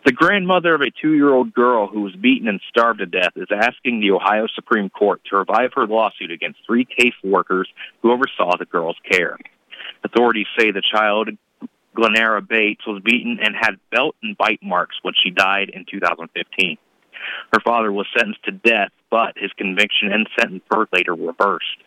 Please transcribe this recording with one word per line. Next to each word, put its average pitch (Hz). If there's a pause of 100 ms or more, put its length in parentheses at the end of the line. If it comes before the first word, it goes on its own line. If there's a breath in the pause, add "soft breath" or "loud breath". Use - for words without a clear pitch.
The 135
grandmother 180
of 151
a 131
two-year-old 143
girl 120
who 104
was 98
beaten 113
and 98
starved 117
to 98
death 90
is 92
asking 117
the 101
Ohio 104
Supreme 107
Court 101 (100)
to 98
revive 107
her 123
lawsuit 101
against 85
three 120
case 120
workers 92 (320 loud breath)
who 117
oversaw 107
the 87
girl's 85 (120)
care. 90 (640 loud breath)
Authorities 113 (100)
say 110
the 95
child, 107 (680)
Glenara 110
Bates, 107
was 101
beaten 117
and 107
had 104 (140)
belt 131
and 107
bite 104
marks 90
when 92
she 98
died 95
in 95
two 98
thousand 85
fifteen. 90 (760 loud breath)
Her 110
father 113
was 98
sentenced 107
to -
death, 98 (180)
but 113
his 98
conviction 104
and 127
sentence 95
were 107
later 90
reversed. 85